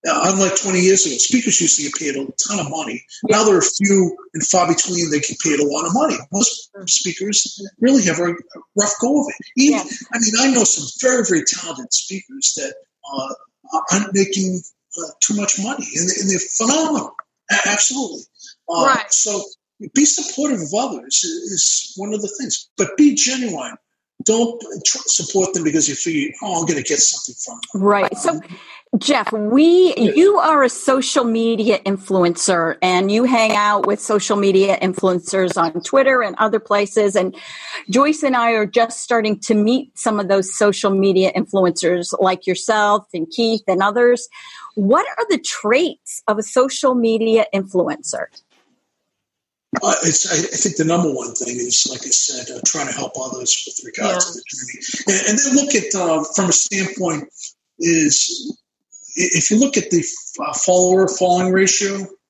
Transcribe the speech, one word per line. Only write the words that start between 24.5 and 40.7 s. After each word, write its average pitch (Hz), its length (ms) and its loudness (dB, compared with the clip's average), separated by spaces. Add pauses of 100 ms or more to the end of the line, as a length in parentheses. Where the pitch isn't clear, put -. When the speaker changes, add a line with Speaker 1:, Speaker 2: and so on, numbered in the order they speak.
Speaker 1:
tr-, - 120 0 (100)
support 185 460 -2
them 170 100 -4
because 151 240 0
you 139 80 -4
figure, 151 360 -4 (100)
"Oh, 175 180 -4
I'm 165 60 -2
gonna 151 160 -2
get 143 180 -2
something - 360 -2 (100)
from 233 140 -18 (140)
them." 196 140 0
Speaker 2:
Right. 202 300 2
So, 330 240 -2 (560)
Jeff, 240 340 0
we, 302 640 4
Speaker 1:
Yeah. 214 180 4
Speaker 2:
you 381 240 6
are 302 260 4
a 240 60 4
social 262 540 0
media 226 600 2
influencer, 180 960 0
and 180 280 2
you 220 140 2
hang 233 280 2
out 208 360 2
with 208 140 -2
social 208 340 0
media 196 460 4
influencers 185 760 0
on 165 280 -2
Twitter 262 380 4
and 208 160 -2
other 220 220 2
places. 202 560 2
And 190 180 2 (560)
Joyce 285 340 2
and 269 120 2
I 233 160 4
are 214 140 2
just 226 360 0
starting 214 400 0
to - 140 0
meet 226 420 0
some 214 220 -2
of 190 80 -2
those 196 300 2
social 202 340 2